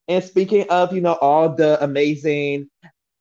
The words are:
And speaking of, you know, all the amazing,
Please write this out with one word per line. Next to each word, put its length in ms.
And 160
speaking 460
of, 240
you 80
know, 120
all 420
the 280
amazing, 840